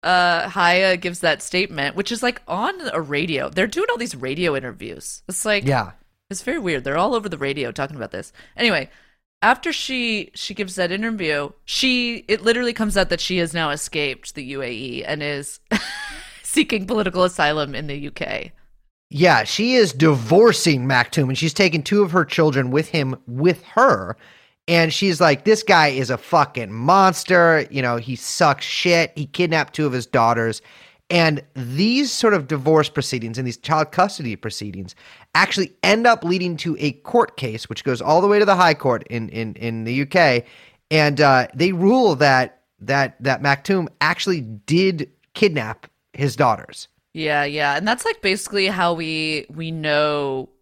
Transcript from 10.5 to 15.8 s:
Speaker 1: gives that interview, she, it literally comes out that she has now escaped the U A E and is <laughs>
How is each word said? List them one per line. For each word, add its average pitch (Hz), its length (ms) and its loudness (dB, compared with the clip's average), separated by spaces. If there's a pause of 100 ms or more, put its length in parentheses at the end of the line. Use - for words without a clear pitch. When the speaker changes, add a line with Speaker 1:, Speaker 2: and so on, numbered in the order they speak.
Speaker 1:
gives 185 220 -8
that 175 160 -2
interview, 185 580 -4 (160)
she, 247 600 -2
it 208 140 0
literally 233 320 0
comes 208 240 -2
out 190 120 2
that 170 120 -2
she 185 160 -2
has 165 160 -2
now 160 160 -2
escaped 147 640 -6
the 147 120 -12
U 135 160 -8
A 123 100 -6
E 123 340 -10
and 151 160 -6
is 143 380 -8 (120)
<laughs> 831 720 -8